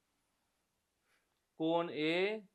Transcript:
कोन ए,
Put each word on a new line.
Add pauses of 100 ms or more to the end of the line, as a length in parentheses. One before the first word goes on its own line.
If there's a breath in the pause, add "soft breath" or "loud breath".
(1600)
कोन
ए, (160)